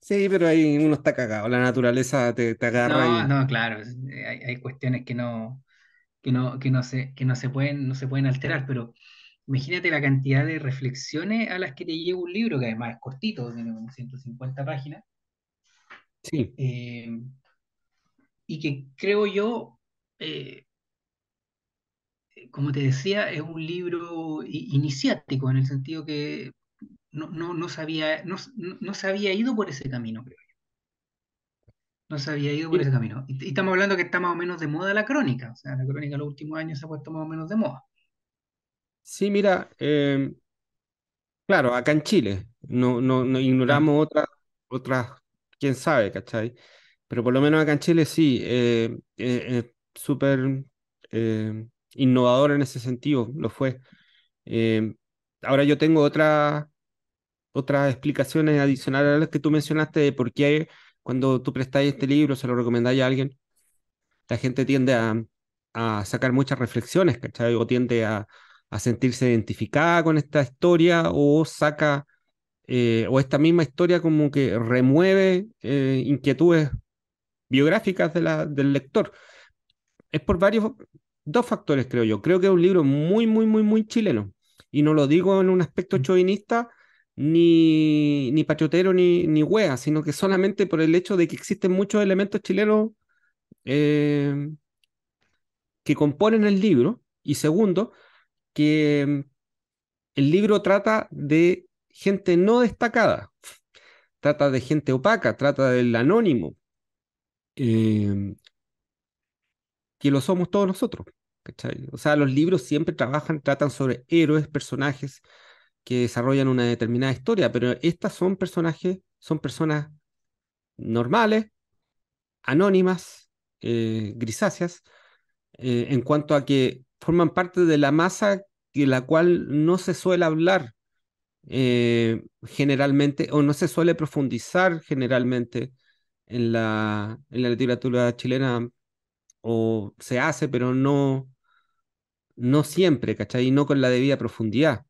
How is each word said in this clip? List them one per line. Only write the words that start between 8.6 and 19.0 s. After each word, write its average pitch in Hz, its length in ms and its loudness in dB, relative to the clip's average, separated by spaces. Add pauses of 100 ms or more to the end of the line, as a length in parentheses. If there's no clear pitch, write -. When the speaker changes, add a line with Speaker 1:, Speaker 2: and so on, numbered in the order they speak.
Speaker 2:
pero 120 260 -8 (540)
imagínate 165 440 -4
la 147 120 -2
cantidad 135 420 2
de 160 140 -4
reflexiones 151 920 -6
a 180 80 -6
las 165 160 -8
que - 120 -14
te 165 120 -6
lleva 180 220 -4
un 175 120 -8
libro, 214 280 -2
que 123 60 -2
además 117 280 -8
es - 60 -20
cortito, 117 540 -10
tiene 117 200 -10
como 113 160 -16
ciento - 280 -16
cincuenta 131 460 -12
páginas. 147 380 -10 (1200)
Speaker 1:
Sí. - 360 -6
Speaker 2:
Eh, 120 500 -8 (1400)
y 156 140 -12
que 139 260 -8 (100)
creo 208 300 -2